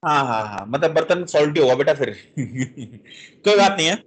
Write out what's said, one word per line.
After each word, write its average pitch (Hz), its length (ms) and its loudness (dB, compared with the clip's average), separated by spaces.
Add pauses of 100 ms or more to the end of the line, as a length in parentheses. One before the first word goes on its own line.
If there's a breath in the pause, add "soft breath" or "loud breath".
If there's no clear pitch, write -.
हाँ, 147 240 0
हाँ, 113 220 -2
हाँ, 98 200 -10
मतलब, 151 260 0
बर्तन 170 300 0
salty 151 360 0
होगा 127 140 6
बेटा 143 200 2
फिर। 120 200 -4 (120)
<laughs> - 120 -14
कोई 127 1160 -4
बात 202 200 4
नहीं 160 100 0
है। 190 200 -2